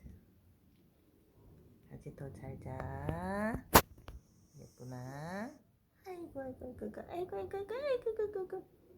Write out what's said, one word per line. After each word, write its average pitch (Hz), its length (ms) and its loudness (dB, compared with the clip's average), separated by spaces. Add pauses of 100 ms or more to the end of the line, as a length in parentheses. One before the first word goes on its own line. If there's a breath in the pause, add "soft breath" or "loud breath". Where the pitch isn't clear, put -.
참. - 100 -14 (1800)
아직 139 240 -8
더 139 160 -6
잘 135 280 -6
자. 160 1040 0 (920)
예쁘나? 143 1040 -6 (420)
아이고, 349 360 -6
아이고, 254 400 -6
아이고, 214 280 -4
아이고, 370 280 -2
아이고, - 0 -
아이고, 381 200 -2
아이고, 453 680 2
아이고, 415 180 2
아이고. 180 220 -2 (360)